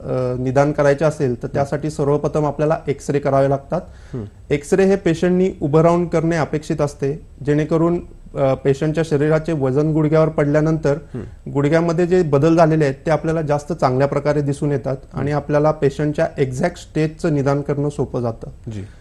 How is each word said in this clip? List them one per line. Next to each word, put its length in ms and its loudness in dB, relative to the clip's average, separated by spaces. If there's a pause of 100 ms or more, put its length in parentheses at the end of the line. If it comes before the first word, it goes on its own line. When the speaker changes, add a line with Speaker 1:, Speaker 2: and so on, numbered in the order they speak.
Speaker 1:
अ, 380 -4
निदान 340 2
करायचे 320 2
असेल, 240 0
तर 20 0
Speaker 2:
हम्म. 240 -6
Speaker 1:
त्यासाठी 360 -2
सर्वप्रथम 540 0
आपल्याला 340 0 (100)
एक्स-रे 300 -2
करावे 320 2
लागतात. 300 -4 (340)
Speaker 2:
हम्म. 100 -8 (260)
Speaker 1:
एक्स-रे 340 2
हे 120 4
पेशंटनी 540 2 (120)
उभं 180 4
राहून 280 4
करणे 280 0
अपेक्षित 440 -2
असते, 460 -4 (200)
जेणेकरून, 540 2 (340)
अ, 200 2
पेशंटच्या 520 0
शरीराचे 460 0
वजन 400 0
गुडघ्यावर 360 4
पडल्यानंतर 680 2 (180)
Speaker 2:
हम्म. 380 -12
Speaker 1:
गुडघ्यामध्ये 540 2
जे 160 4
बदल 340 4
झालेले 280 4
आहेत, 100 0 (120)
ते 40 0
आपल्याला 320 0
जास्त 300 -2
चांगल्या 360 2
प्रकारे 320 -2
दिसून 320 -2
येतात 300 -4
Speaker 2:
हम्म. 180 -10
Speaker 1:
आणि 120 -2
आपल्याला 380 0
पेशंटच्या 580 0 (100)
एक्झॅक्ट 380 -2
स्टेजचं 580 -2
निदान 280 0
करणं 260 -2
सोपं 320 -4
जातं. 500 -8
Speaker 2:
जी. 120 -10 (180)